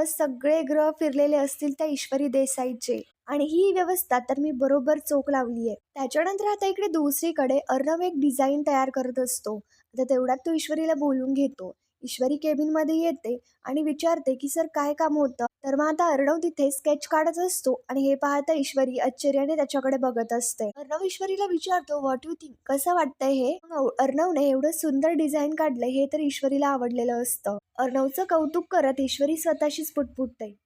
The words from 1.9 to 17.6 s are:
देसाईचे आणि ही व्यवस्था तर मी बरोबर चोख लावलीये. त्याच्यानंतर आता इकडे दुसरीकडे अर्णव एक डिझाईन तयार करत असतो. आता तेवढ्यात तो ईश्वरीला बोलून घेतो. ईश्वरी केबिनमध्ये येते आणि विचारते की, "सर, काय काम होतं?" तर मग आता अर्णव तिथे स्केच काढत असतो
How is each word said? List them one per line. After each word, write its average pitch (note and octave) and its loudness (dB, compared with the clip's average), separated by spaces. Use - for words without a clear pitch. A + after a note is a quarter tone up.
देसाईचे B3 -2
आणि C#4+ 0
ही F4+ 2
व्यवस्था F4 0
तर C4+ 0
मी D4+ 0
बरोबर C#4 2
चोख C#4+ -2
लावलीये. A#3 -2
त्याच्यानंतर F4 -2
आता G4+ -2
इकडे G4 0
दुसरीकडे D4 0
अर्णव D4+ 0
एक F4 -2
डिझाईन C#4 2
तयार C4+ 2
करत B3+ -4
असतो. A#3 -4
आता - -6
तेवढ्यात B3+ 2
तो E4 0
ईश्वरीला D#4+ 0
बोलून C4+ 0
घेतो. C4+ -2
ईश्वरी B3+ -2
केबिनमध्ये D#4 0
येते C4+ -2
आणि C#4+ -2
विचारते D4+ 0
की, C#4 -6
"सर, D#4+ -2
काय D4 0
काम D4+ 0
होतं?" C4 0
तर C4+ -2
मग D4 2
आता D#4+ 2
अर्णव C#4 2
तिथे D#4+ 0
स्केच D4 -2
काढत D#4+ 0
असतो F4+ 0